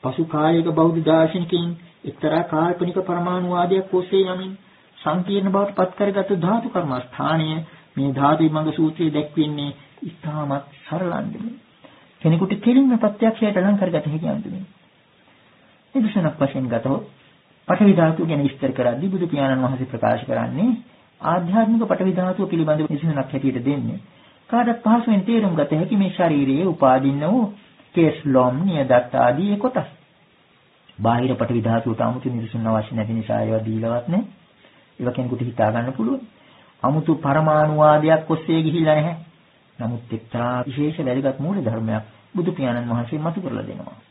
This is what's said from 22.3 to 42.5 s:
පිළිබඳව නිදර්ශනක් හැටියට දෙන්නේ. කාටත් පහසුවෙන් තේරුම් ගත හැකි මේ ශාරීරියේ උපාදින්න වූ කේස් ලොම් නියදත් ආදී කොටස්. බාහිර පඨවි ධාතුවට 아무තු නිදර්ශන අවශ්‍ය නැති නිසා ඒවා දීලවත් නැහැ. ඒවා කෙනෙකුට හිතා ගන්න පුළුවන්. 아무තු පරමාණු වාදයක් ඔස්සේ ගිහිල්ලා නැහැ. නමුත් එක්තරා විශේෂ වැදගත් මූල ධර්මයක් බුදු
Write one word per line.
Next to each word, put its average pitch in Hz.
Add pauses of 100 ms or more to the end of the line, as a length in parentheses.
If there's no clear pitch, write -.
පිළිබඳව 156
නිදර්ශනක් 151
හැටියට 131
දෙන්නේ. 123 (500)
කාටත් 233
පහසුවෙන් 220
තේරුම් 214
ගත 151
හැකි 185
මේ 190
ශාරීරියේ 147
උපාදින්න 139
වූ 220 (500)
කේස් 156
ලොම් 127
නියදත් 131
ආදී 139
කොටස්. 208 (1080)
බාහිර 117
පඨවි 117
ධාතුවට 113
아무තු 120
නිදර්ශන 113
අවශ්‍ය 110
නැති 110
නිසා 113
ඒවා 110
දීලවත් 113
නැහැ. 180 (720)
ඒවා 123
කෙනෙකුට 123
හිතා 113
ගන්න 120
පුළුවන්. 254 (600)
아무තු 156
පරමාණු 151
වාදයක් 151
ඔස්සේ 160
ගිහිල්ලා 160
නැහැ. 160 (600)
නමුත් 117
එක්තරා 120
විශේෂ 147
වැදගත් 131
මූල 180
ධර්මයක් 110 (260)
බුදු 180